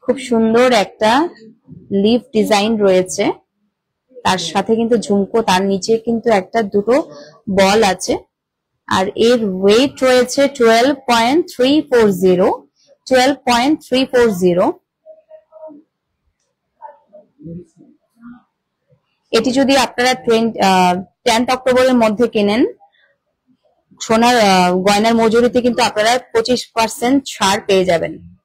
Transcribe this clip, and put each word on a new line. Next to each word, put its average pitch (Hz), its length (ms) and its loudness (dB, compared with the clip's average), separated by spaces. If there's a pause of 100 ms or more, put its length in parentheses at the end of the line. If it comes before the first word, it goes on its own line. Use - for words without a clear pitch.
খুব - 180 -4
সুন্দর 233 540 2
একটা 226 560 0 (640)
leaf 208 320 0 (100)
design 214 440 0
রয়েছে, 190 560 0 (920)
তার 190 140 -2
সাথে 196 380 -2
কিন্তু 233 200 0
ঝুমকো, 202 460 -2
তার 190 200 0
নিচে 196 360 -2
কিন্তু 233 320 -4
একটা 214 320 -2
দুটো 208 400 0 (480)
বল 196 320 2
আছে। 202 360 -2 (680)
আর 190 200 -2 (100)
এর 233 240 2 (100)
ওয়েট 208 520 0
রয়েছে 254 460 0
টুয়েলভ 247 480 2 (140)
পয়েন্ট 240 360 0 (100)
থ্রি 277 260 0
ফোর 226 300 2
জিরো, 185 500 0 (460)
টুয়েলভ 262 280 2 (140)
পয়েন্ট 262 360 0
থ্রি 262 180 -2
ফোর 240 340 0
জিরো। 180 340 0 (4000)
এটি 226 200 0
যদি 269 260 0
আপনারা 254 380 -2 (1120)
টেন্থ 240 260 0
অক্টোবরের 254 440 0
মধ্যে 220 340 2
কেনেন, 220 380 0 (1300)
সোনার, 233 400 2
আহ, 185 360 4
গয়নার 202 380 0
মজুরিতে 233 460 2
কিন্তু 240 220 -2
আপনারা 220 360 0 (140)
পঁচিশ 233 420 -2
পার্সেন্ট 240 520 -2
ছাড় 202 400 -2
পেয়ে 190 180 2
যাবেন। 165 340 -2 (260)